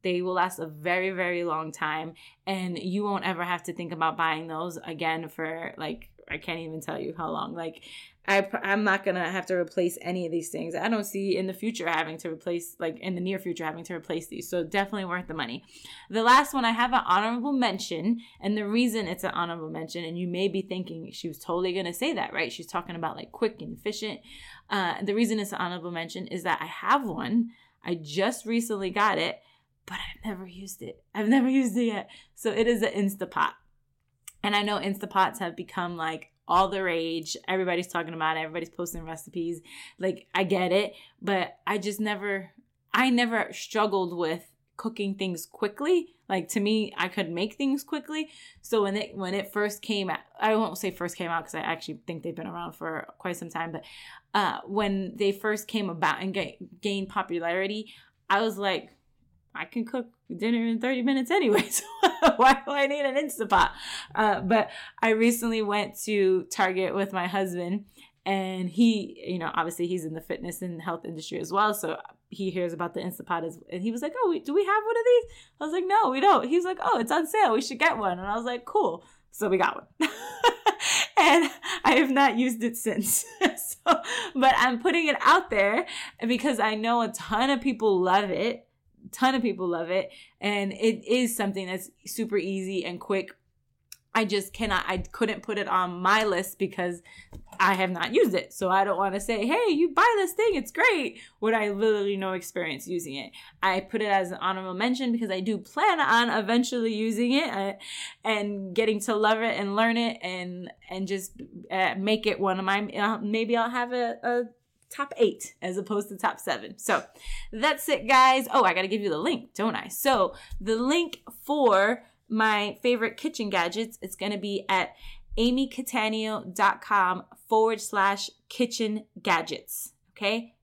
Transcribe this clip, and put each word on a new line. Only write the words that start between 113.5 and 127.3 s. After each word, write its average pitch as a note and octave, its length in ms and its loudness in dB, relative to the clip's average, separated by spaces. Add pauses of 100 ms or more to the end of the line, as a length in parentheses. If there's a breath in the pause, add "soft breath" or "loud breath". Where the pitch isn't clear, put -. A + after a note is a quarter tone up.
I'll A3+ 120 2
have B3 220 -2
a, A#3+ 320 -2
a A#3+ 200 2 (460)
top C#4+ 280 -6
eight - 440 2
as F#3 160 -4
opposed G3+ 300 -2
to G3+ 80 -12
top F#3 240 -2
seven. A#2 380 -6
So F#3 260 0 (480 loud breath)
that's C#4+ 380 0
it, A#3+ 180 0
guys. C4 460 6
Oh, B3 100 6
I F#3 100 4
gotta F#3 140 0
give G3+ 140 0
you G3+ 80 -2
the D#3 80 0
link, A#3+ 360 -4
don't G3+ 220 -2
I? G#2+ 140 -8
So A3 460 2 (260 loud breath)
the A3 160 0
link D4+ 440 0 (220)
for A#3 600 4 (220 soft breath)
my G#3+ 540 2
favorite A#3 360 2
kitchen A#3+ 340 -4
gadgets, G3 500 -2
it's F#3 140 -10
gonna G3+ 240 -4
be G3+ 280 -4
at F#3 280 2 (420 loud breath)
amy B3 300 4
catania A3 840 -2
dot G3 300 2
com F#3 420 2 (240)